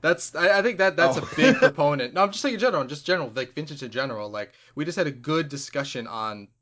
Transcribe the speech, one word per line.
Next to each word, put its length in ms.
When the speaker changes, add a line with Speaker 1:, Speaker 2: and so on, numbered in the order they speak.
Speaker 1:
That's, 360
I, 240
I 20
think 160
that 180
that's 220
Speaker 2:
Oh. 140
Speaker 1:
a 40
big 200
Speaker 2:
<laughs> 20
Speaker 1:
proponent. 560
No, 80
I'm 80
just 120
saying 120
in 60
general, 240
just 200
general, 300
like, 200
Vintage 280
in 80
general. 400
Like, 220
we 80
just 120
had 120
a 40
good 360
discussion 580
on 400